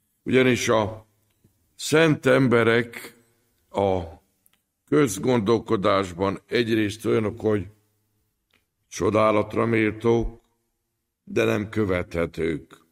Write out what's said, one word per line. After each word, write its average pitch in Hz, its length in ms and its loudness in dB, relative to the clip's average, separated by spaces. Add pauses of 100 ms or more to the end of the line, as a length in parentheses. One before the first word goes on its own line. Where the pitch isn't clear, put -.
(220)
Ugyanis 123 460 2
a 110 380 -2 (680)
szent 156 520 0
emberek 120 920 2 (540)
a 95 320 0 (840)
közgondolkodásban 101 1600 0
egyrészt 110 600 -2
olyanok, 110 340 -2
hogy 107 260 -2 (1200)
csodálatra 107 800 0
méltók, 110 760 0 (840)
de 113 200 -2
nem 110 240 -2
követhetők. 85 1080 -4 (140)